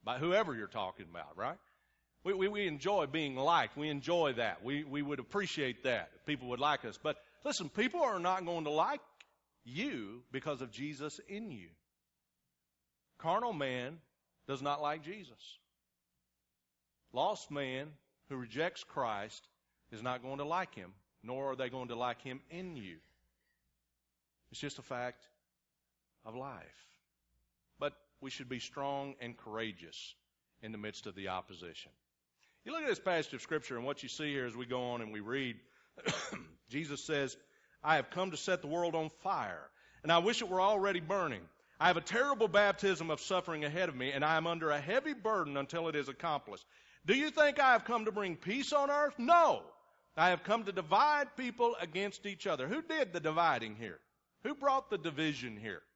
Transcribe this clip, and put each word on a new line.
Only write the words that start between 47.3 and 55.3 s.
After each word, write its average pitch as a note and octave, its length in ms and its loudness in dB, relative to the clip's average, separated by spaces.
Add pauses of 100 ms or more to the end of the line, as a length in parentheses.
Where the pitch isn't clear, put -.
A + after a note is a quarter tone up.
think D4 280 6
I C4 140 8
have A3+ 140 6
come A3+ 180 2
to G#3+ 80 0
bring F#3+ 240 -2
peace A#3+ 360 -2
on C#4+ 160 4
earth? C#4+ 300 2
No. B3 460 8 (520)
I E3 120 8
have F3+ 160 4
come A3 220 2
to G3 60 -4
divide A3+ 640 4
people A#3+ 440 0
against F3+ 440 -4
each G3 220 -6
other." C#3+ 220 0
Who C#4+ 140 -2
did D4 300 0
the F3 60 -2
dividing D#3 560 2
here? G2+ 240 -8 (460)
Who C#4+ 100 -2
brought C4+ 360 0
the G3+ 80 -2
division D3 580 -2